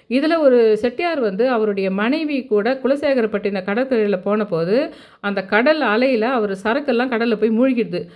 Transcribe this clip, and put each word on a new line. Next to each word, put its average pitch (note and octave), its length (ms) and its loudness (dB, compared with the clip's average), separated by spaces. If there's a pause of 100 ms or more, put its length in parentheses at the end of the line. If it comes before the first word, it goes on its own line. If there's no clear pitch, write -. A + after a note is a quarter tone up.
இதுல D#4+ 300 2
ஒரு A#3+ 380 6
செட்டியார் D4 420 -2
வந்து A3 300 0
அவருடைய G3+ 420 0
மனைவி C4+ 540 -2
கூட A3 380 0
குலசேகரப்பட்டின A3+ 800 0
கடற்கரையில G#3 580 -2
போன G#3 240 -2
போது, G#3 480 -2 (260)
அந்த G3 260 -4
கடல் C4 360 2
அலையில A#3+ 400 0
அவர் A3 300 0 (120)
சரக்கெல்லாம் B3 480 0
கடல்ல A#3 240 0
போய் A3 220 0
மூழ்கிடுது. A3 580 0